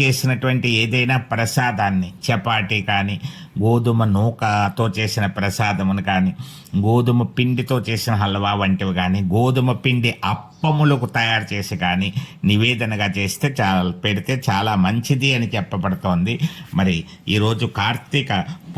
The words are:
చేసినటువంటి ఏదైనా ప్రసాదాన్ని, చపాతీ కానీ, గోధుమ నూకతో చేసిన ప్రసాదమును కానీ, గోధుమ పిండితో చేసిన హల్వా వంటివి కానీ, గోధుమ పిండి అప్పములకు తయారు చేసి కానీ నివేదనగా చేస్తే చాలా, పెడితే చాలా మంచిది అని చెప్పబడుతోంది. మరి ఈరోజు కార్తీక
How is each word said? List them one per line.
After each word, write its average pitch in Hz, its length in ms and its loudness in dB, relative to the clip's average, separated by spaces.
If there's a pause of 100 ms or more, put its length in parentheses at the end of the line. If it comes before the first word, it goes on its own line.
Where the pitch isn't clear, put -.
చేసినటువంటి 127 680 0
ఏదైనా 120 480 2
ప్రసాదాన్ని, 110 920 0
చపాతీ 107 760 -2
కానీ, 98 380 -2 (420)
గోధుమ 117 420 4
నూకతో 104 960 2
చేసిన 107 280 0
ప్రసాదమును 98 760 -2
కానీ, 92 320 2 (420)
గోధుమ 120 460 4
పిండితో 120 580 0
చేసిన 110 340 -2
హల్వా 101 400 0
వంటివి 95 400 0
కానీ, 92 260 0
గోధుమ 123 520 2
పిండి 120 420 0 (100)
అప్పములకు 143 840 0
తయారు 113 480 0
చేసి 101 220 -4
కానీ 90 360 0 (320)
నివేదనగా 110 640 2 (100)
చేస్తే 98 420 -2
చాలా, 92 300 2
పెడితే 104 600 -2
చాలా 107 240 0
మంచిది 117 600 2
అని 117 220 -2
చెప్పబడుతోంది. 95 840 -2 (360)
మరి 87 300 0 (240)
ఈరోజు 107 380 0
కార్తీక 107 800 -2 (340)